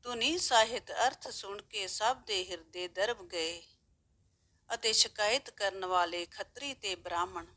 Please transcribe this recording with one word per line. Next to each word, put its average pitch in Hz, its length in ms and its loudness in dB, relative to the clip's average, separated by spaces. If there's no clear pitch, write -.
ਧੁਨੀ 247 340 0
ਸਾਹਿਤ 226 540 4
ਅਰਥ 247 360 0
ਸੁਣ 208 340 -10
ਕੇ 196 260 -8
ਸਭ 220 380 0
ਦੇ 185 200 -2
ਹਿਰਦੇ 175 420 -8
ਦਰਬ 196 400 -2
ਗਏ 170 360 -4
ਅਤੇ 226 200 0
ਸ਼ਿਕਾਇਤ 220 560 2
ਕਰਨ 190 360 -4
ਵਾਲੇ 175 400 2
ਖੱਤਰੀ - 480 -10
ਤੇ 196 220 -4
ਬ੍ਰਾਹਮਣ 175 500 -4